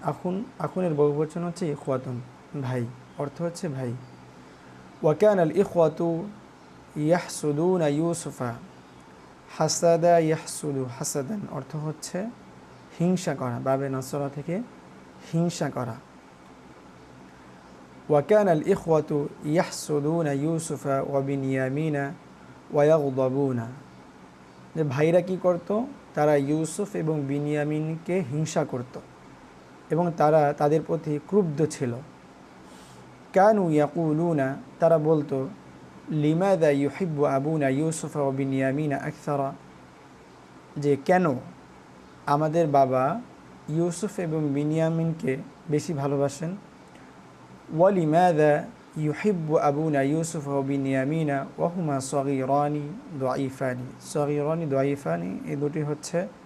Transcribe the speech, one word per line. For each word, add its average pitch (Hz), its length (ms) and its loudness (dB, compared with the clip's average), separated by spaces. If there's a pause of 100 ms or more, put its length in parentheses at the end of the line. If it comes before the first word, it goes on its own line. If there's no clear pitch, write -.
আখুন, 185 420 -4 (140)
আখুনের 170 360 -2
বহুবচন 147 500 0
হচ্ছে 165 280 -4
ইখওয়াতুন, 127 480 -6 (420)
ভাই, 123 240 -4 (320)
অর্থ 147 240 -6
হচ্ছে 170 260 -6
ভাই। 131 240 -6 (1120)
ওয়া 156 120 6
কানাল 180 420 4
ইখওয়াতু 170 720 2 (680)
ইয়াহসুদুনা 156 920 0
ইউসুফা। 147 680 -2 (1040)
হাসাদা 170 600 4
ইয়াহসুদু, 156 680 -2 (140)
হাসাদান 151 420 -4 (100)
অর্থ 143 260 -8
হচ্ছে 156 500 -6 (720)
হিংসা 175 340 2
করা, 123 300 -4
বাবে 135 240 2
নসরা 135 460 -4
থেকে 165 280 -6 (680)
হিংসা 165 380 0
করা। 120 240 -6 (2250)
ওয়া 147 120 6
কানাল 185 440 4
ইখওয়াতু 151 600 0 (160)
ইয়াহসুদুনা 151 880 0
ইউসুফা 143 680 -2
ওয়া 139 200 -2
বিনিয়ামিনা 139 920 -2 (600)
ওয়া 147 120 4
ইয়াগদাবুনা। 135 840 2 (1120)
যে 160 80 0
ভাইরা 151 360 4
কি 185 220 -4
করত? 185 420 0 (300)
তারা 151 220 4
ইউসুফ 156 600 -2
এবং 156 240 0
বিনিয়ামিনকে 151 1040 -2 (100)
হিংসা 156 320 -2
করত 127 360 -8 (920)
এবং 170 260 0
তারা 151 420 4
তাদের 151 280 4
প্রতি 160 320 -4 (100)
ক্রুব্ধ 160 420 2
ছিল। 123 240 -4 (1400)
কানু 196 380 6
ইয়াকুলুনা, 151 840 2 (240)
তারা 165 180 6
বলতো, 151 500 2 (600)
লিমাযা 160 600 4
ইউহিব্বু 147 560 0
আবুনা 143 420 0
ইউসুফা 156 520 -2
ওয়া 139 100 0
বিনিয়ামিনা 135 640 -2
আকসারা, 143 560 -4 (1200)
যে 143 280 2
কেন 180 300 2 (920)
আমাদের 156 400 2
বাবা 139 540 2 (480)
ইউসুফ 170 520 -2
এবং 160 280 -2
বিনিয়ামিনকে 160 880 0 (340)
বেশি 151 220 -2
ভালোবাসেন। 139 640 -2 (1200)
ওয়ালিমাযা 165 840 4 (320)
ইউহিব্বু 156 600 0
আবুনা 147 440 2
ইউসুফ 156 460 -2
ওয়া 139 140 0
বিনিয়ামিনা 139 840 0 (120)
ওয়া 160 100 0
হুমা 160 320 -2
সগীরানি 143 880 -2 (320)
দাঈফানি। 131 640 -4 (280)
সগীরানি 147 540 -2
দাঈফানি 143 720 -2 (100)
এই 151 80 -4
দুটি 147 260 -2
হচ্ছে 151 460 -4 (180)